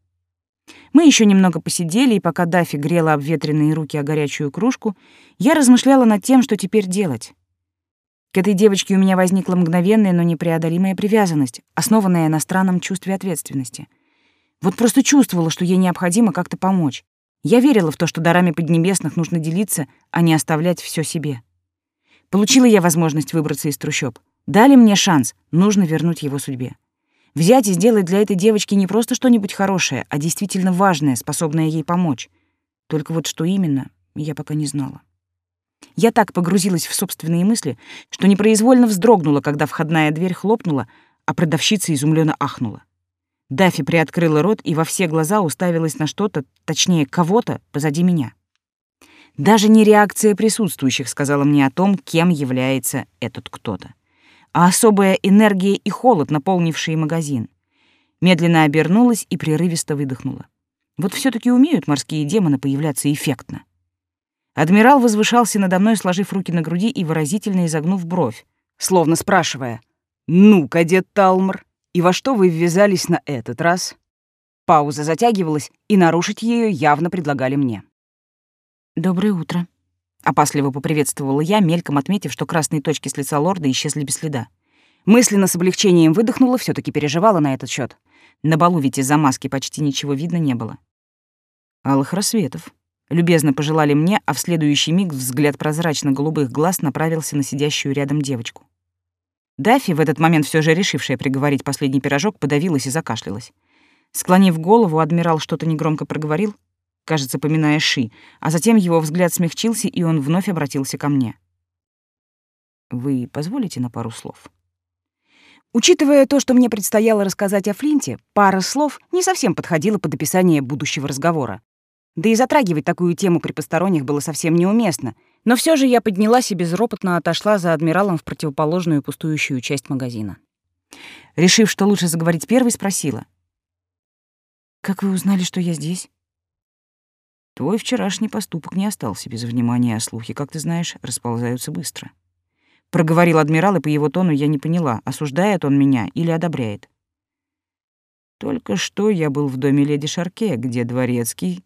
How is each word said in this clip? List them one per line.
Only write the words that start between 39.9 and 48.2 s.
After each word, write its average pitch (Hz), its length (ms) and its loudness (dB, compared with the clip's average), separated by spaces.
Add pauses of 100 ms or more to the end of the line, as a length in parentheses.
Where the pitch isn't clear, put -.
дверь 175 240 -4
хлопнула, 175 540 -2 (360)
а 123 80 -2
продавщица 160 640 0
изумлённо 156 440 0
ахнула. 131 440 -8 (680)
Даффи 175 320 0
приоткрыла 160 600 0
рот 190 220 0
и 165 100 -2
во 160 100 0
все 175 240 -4
глаза 160 340 0
уставилась 165 560 -2
на 156 80 -2
что-то, 170 380 -6 (200)
точнее, 160 400 0
кого-то 175 560 -2 (120)
позади 147 300 -2
меня. 165 300 0 (1040)